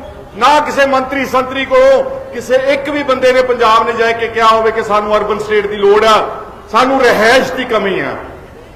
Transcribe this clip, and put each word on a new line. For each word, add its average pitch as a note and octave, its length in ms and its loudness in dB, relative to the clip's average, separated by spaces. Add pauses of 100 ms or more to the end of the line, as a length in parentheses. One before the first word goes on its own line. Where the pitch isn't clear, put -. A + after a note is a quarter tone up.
(380)
ਨਾ C#4+ 220 2
ਕਿਸੇ C#4 260 -2
ਮੰਤਰੀ C4 400 -2
ਸੰਤਰੀ C4 400 -4
ਕੋਲੋਂ C4 380 4 (300)
ਕਿਸੇ A#3+ 220 -2 (180)
ਇੱਕ C#4+ 160 -4
ਵੀ D4 140 -4
ਬੰਦੇ B3+ 300 2
ਨੇ B3+ 100 2
ਪੰਜਾਬ A3+ 440 2
ਨੇ A#3 60 -2
ਜਾ A3+ 180 0
ਕੇ A3+ 160 -4
ਕਿਹਾ A3+ 200 0
ਹੋਵੇ A3 240 2
ਕਿ A3 120 -4
ਸਾਨੂੰ G#3 340 -2
ਅਰਬਨ G3+ 220 -2
ਸਟੇਟ G#3 280 -2
ਦੀ G#3 80 -8
ਲੋੜ G3+ 300 4
ਆ, A3 120 6 (540)
ਸਾਨੂੰ C4 300 2
ਰਿਹਾਇਸ਼ A#3 500 2
ਦੀ B3+ 140 -6
ਕਮੀ G3 340 -2
ਆ। C3 160 -6 (600)